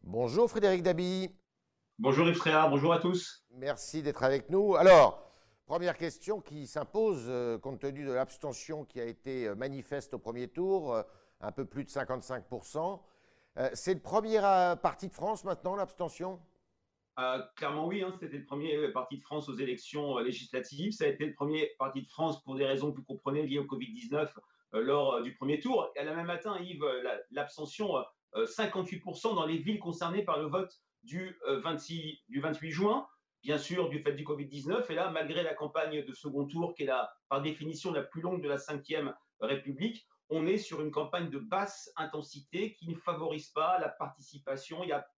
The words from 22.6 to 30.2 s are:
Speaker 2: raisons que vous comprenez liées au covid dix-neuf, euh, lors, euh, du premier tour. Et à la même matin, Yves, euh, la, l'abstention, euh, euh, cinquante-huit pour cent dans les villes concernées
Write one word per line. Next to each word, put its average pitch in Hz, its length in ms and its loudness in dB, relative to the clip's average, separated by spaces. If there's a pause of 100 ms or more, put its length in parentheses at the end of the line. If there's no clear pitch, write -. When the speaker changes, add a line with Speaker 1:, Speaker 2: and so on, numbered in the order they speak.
Speaker 2:
raisons 135 260 0
que - 60 -6
vous 139 80 -12
comprenez 147 380 -2
liées 143 160 0
au 139 80 -2
covid 123 260 -8
dix-neuf, 123 460 -4 (360)
euh, 110 60 2
lors, 135 340 4
euh, 117 80 0
du 127 120 -8
premier 143 260 0
tour. 240 340 0
Et - 40 -6
à 139 60 -2
la 156 100 -4
même 165 120 -4
matin, 175 320 -4
Yves, 175 260 -8
euh, 127 180 0
la, - 160 -2 (140)
l'abstention, 151 640 -4
euh, 127 40 -2 (320)
euh, 226 100 2
cinquante-huit 190 560 -2
pour 170 160 -8
cent 226 160 0
dans 165 140 2
les 165 100 0
villes 190 220 0
concernées 170 440 -2